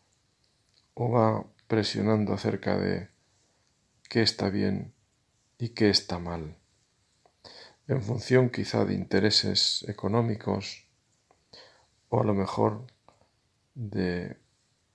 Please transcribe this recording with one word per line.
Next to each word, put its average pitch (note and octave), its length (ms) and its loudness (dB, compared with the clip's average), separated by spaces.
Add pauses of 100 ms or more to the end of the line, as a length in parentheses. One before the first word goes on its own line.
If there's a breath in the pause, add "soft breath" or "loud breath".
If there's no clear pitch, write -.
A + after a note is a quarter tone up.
(920)
o A#2+ 180 -2
va A2 360 2 (220)
presionando G#2 640 0
acerca G2 420 -2
de F#2+ 320 -2 (1040)
qué A#2 100 2
está G2+ 300 0
bien G2 420 -2 (640)
y A#2+ 140 -6
qué A2 180 4
está F#2 300 0
mal, E2+ 400 -8 (1300 loud breath)
en C3 140 0
función B2+ 480 2
quizá G#2+ 340 -2
de G2 80 0
intereses G2 960 0
económicos G#2 1000 -4 (1200 loud breath)
o A#2+ 100 2
a A2+ 40 2
lo G#2+ 100 2
mejor G#2+ 520 0 (880)
de F#2+ 600 -4 (580)